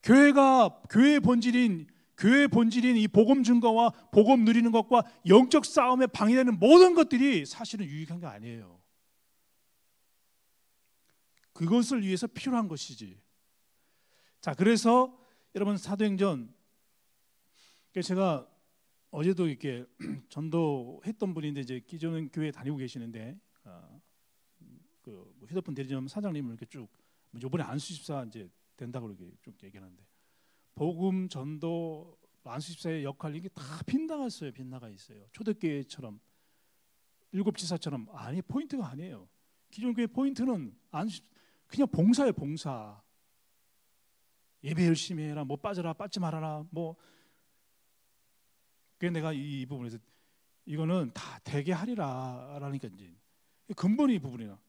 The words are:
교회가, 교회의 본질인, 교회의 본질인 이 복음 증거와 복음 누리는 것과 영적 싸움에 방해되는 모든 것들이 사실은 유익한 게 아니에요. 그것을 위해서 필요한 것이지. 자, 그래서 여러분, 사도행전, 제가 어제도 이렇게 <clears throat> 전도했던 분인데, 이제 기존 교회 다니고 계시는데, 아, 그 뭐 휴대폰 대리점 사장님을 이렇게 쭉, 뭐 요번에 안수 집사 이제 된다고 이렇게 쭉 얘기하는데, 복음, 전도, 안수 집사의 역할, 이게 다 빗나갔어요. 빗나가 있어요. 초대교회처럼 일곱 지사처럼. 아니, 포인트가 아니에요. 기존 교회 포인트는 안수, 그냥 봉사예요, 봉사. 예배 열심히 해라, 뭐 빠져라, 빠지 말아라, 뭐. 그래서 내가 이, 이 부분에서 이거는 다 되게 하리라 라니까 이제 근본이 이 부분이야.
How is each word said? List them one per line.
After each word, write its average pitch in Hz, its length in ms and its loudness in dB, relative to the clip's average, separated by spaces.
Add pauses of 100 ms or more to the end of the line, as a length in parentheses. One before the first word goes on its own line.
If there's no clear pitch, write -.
교회가, 269 880 6
교회의 277 300 6
본질인, 233 640 2 (320)
교회의 269 300 6
본질인 240 480 2
이 214 120 2
복음 226 340 6
증거와 233 480 4 (220)
복음 220 320 8
누리는 233 260 4
것과 226 340 2 (220)
영적 254 380 8
싸움에 254 420 2
방해되는 233 520 2
모든 339 360 10
것들이 269 520 2
사실은 208 400 -10
유익한 156 340 -10
게 170 60 -12
아니에요. 104 540 -16 (2750)
그것을 226 500 0
위해서 190 240 -4
필요한 233 420 -4
것이지. 110 520 -14 (1200)
자, 151 140 -8
그래서 233 600 2 (380)
여러분, 202 220 -4
사도행전, 190 760 -2 (1500)
제가 180 460 -2 (640)
어제도 170 360 -2
이렇게 127 380 -6 (140)
<clears throat> 143 320 -12
전도했던 160 1040 -4
분인데, 147 260 -8
이제 127 260 -10
기존 160 440 -8
교회 156 200 -6
다니고 143 280 -10
계시는데, 117 600 -14 (260)
아, 90 220 -20 (1160)
그 127 80 -20
뭐 104 380 -20
휴대폰 175 260 -10
대리점 135 340 -10
사장님을 151 440 -8
이렇게 113 140 -16
쭉, 120 220 -20 (420)
뭐 117 120 -20
요번에 139 220 -4
안수 151 280 -10
집사 143 320 -12
이제 107 240 -18 (280)
된다고 120 340 -12
이렇게 92 200 -20 (120)
쭉 107 200 -20
얘기하는데, 95 400 -20 (720)
복음, 180 540 -4
전도, 156 880 -10 (280)
안수 156 280 -12
집사의 160 320 -8
역할, 143 320 -10
이게 175 140 -14
다 - 120 -20 (220)
빗나갔어요. 277 680 -6
빗나가 127 360 -16
있어요. 104 440 -20
초대교회처럼 135 840 -6 (1120)
일곱 202 260 -2
지사처럼. 156 540 -8
아니, 123 280 -10
포인트가 269 480 -8
아니에요. 143 400 -16 (420)
기존 240 220 -6
교회 233 140 -2
포인트는 233 680 -4 (160)
안수, 208 300 -8 (460)
그냥 269 220 -2
봉사예요, 233 440 2
봉사. 127 680 -10 (1600)
예배 165 220 0
열심히 165 380 -2
해라, 147 200 -8
뭐 143 120 -8
빠져라, 180 360 -8
빠지 202 280 -10
말아라, 156 500 -6
뭐. 165 260 -10 (2000)
그래서 175 140 -6
내가 160 200 -6
이, 139 300 -10
이 120 40 -12
부분에서 123 320 -12 (680)
이거는 160 480 -4
다 - 300 -16
되게 143 300 -6
하리라 143 880 -8
라니까 139 340 -10
이제 92 180 -20 (600)
근본이 240 400 0
이 190 60 -2
부분이야. 117 360 -12 (120)